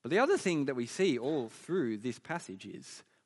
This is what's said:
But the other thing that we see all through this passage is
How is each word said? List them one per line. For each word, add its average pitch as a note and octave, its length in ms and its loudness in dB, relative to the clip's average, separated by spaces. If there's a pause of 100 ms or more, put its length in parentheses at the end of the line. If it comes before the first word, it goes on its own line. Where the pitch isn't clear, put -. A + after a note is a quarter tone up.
But A#2+ 80 -4
the F3+ 80 6
other D#4+ 180 6
thing D#3+ 280 2
that C3+ 100 0
we B2 100 -2
see D#3+ 320 2
all B2 320 0
through B2+ 480 -2
this A2+ 220 -6
passage G#2 480 -8
is - 360 -14 (220)